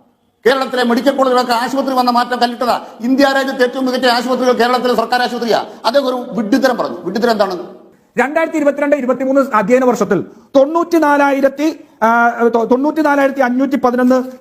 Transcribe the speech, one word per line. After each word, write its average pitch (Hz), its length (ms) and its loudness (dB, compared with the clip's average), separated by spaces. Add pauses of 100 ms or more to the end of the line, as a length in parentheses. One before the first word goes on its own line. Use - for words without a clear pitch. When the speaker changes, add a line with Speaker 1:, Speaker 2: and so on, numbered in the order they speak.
(460)
Speaker 1:
കേരളത്തിലെ 254 380 0
മെഡിക്കൽ 240 320 0
കോളേജുകളൊക്കെ 247 360 0
ആശുപത്രി 254 420 -2
വന്ന 247 160 0
മാറ്റം 240 280 0
കല്ലിട്ടതാ. 240 420 -2 (200)
ഇന്ത്യ 262 240 2
രാജ്യത്ത് 269 380 0
ഏറ്റവും 254 240 -2
മികച്ച 254 200 -2
ആശുപത്രികൾ 247 460 0
കേരളത്തിലെ 240 440 0
സർക്കാർ 226 260 0
ആശുപത്രിയാ. 233 440 -2 (180)
അദ്ദേഹം 254 220 0
ഒരു 254 100 -2 (160)
വിഡ്ഢിത്തരം 233 440 0
പറഞ്ഞു. 143 280 -6
വിഡ്ഢിത്തരം 208 260 -2
എന്താണ്? 190 460 -2 (420)
Speaker 2:
രണ്ടായിരത്തി 320 380 -2
ഇരുപത്തിരണ്ട് 285 400 0
ഇരുപത്തിമൂന്ന് 262 440 0 (140)
അധ്യയന 240 300 2
വർഷത്തിൽ 208 400 0 (320)
തൊണ്ണൂറ്റിനാലായിരത്തി, 285 1200 2 (220)
ആ, 233 260 4
തൊ-, 233 360 0
തൊണ്ണൂറ്റിനാലായിരത്തി 277 760 0
അഞ്ഞൂറ്റി 254 360 0
പതിനൊന്ന് 247 480 2 (160)